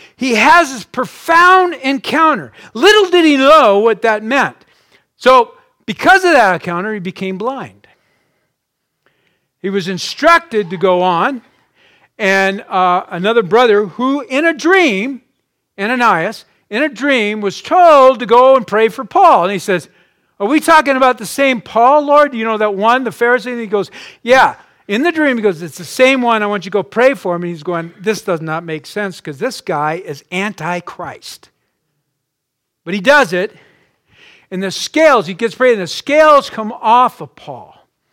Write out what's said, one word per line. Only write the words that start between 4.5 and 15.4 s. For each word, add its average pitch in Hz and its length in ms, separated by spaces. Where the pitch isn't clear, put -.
So, 254 380
because 370 380
of 359 80
that 220 220
encounter, 180 400
he 208 80
became 190 360
blind. 190 480
He 185 80
was 196 200
instructed 226 800
to 185 80
go 180 240
on, 185 400
and, 196 440
uh, 185 480
another 208 340
brother 208 440
who, 262 340
in 269 240
a 330 80
dream, 277 680